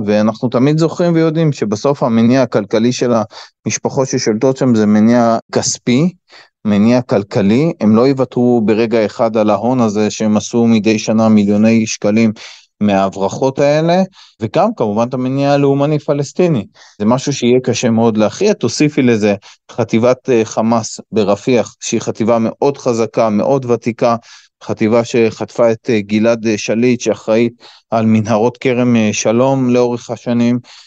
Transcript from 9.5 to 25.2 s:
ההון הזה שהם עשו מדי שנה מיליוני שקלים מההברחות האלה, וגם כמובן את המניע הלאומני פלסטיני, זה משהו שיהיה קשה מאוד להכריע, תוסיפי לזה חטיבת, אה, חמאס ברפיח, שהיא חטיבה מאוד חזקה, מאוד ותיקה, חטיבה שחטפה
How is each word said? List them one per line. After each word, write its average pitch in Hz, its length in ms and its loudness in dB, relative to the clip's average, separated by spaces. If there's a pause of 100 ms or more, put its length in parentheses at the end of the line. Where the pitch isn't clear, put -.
ההון 120 300 0
הזה 107 300 0
שהם 107 260 -2
עשו 117 300 0
מדי 110 320 2
שנה 110 300 0
מיליוני 107 580 2
שקלים 107 460 0 (480)
מההברחות 98 800 -2
האלה, 156 440 2 (380)
וגם 156 360 0
כמובן 113 320 -2
את 131 60 -6
המניע 135 380 -2
הלאומני 143 460 2
פלסטיני, 143 680 -2 (320)
זה 104 60 -4
משהו 123 280 0
שיהיה 127 280 2
קשה 120 300 -2
מאוד 113 260 2
להכריע, 110 360 0
תוסיפי 151 500 -2
לזה 107 320 2 (380)
חטיבת, 120 580 -2
אה, 113 140 2
חמאס 113 560 -2 (120)
ברפיח, 104 680 -2
שהיא 113 200 -4
חטיבה 117 400 -2
מאוד 135 380 -2
חזקה, 113 520 -2
מאוד 123 400 -2
ותיקה, 117 460 0 (460)
חטיבה 110 420 0
שחטפה 113 680 0